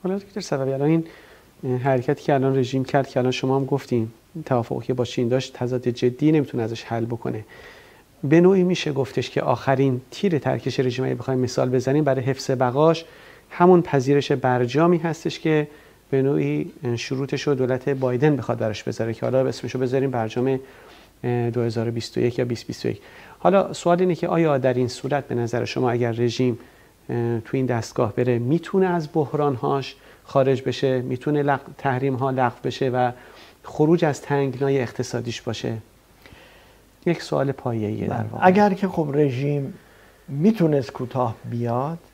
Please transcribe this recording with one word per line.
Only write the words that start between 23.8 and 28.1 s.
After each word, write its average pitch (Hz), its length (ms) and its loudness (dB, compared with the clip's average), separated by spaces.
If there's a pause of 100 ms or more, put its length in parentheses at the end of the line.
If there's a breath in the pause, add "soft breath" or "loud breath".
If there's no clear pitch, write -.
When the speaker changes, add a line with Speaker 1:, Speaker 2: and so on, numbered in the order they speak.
Speaker 1:
اینه 185 160 2
که 170 120 -4
آیا 165 300 2
در 127 160 2
این 123 140 0
صورت 135 400 -4
به 123 80 -4
نظر 120 300 -2
شما 127 260 0
اگر 120 200 0
رژیم، 120 480 0 (500 loud breath)
اه، 117 300 -2
تو - 180 -6
این 131 80 0
دستگاه 120 480 -2